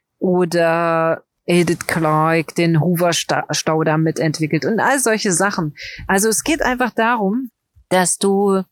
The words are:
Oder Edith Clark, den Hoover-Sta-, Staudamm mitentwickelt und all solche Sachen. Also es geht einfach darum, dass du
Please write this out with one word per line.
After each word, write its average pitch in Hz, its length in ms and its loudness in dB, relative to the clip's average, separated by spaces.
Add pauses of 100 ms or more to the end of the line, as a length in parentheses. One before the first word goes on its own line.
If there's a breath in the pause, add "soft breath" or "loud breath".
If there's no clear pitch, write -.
(200)
Oder 170 1040 0 (260)
Edith 175 380 2
Clark, 160 640 0
den 165 260 2
Hoover-Sta-, 165 720 0
Staudamm 156 540 0
mitentwickelt 156 640 -2
und 196 140 0
all 247 200 2
solche 220 320 0
Sachen. 170 420 -2 (340 loud breath)
Also 196 220 2
es 214 140 -2
geht 311 180 -2
einfach 247 300 -2
darum, 226 580 -2 (400)
dass - 300 0
du 196 420 2 (100)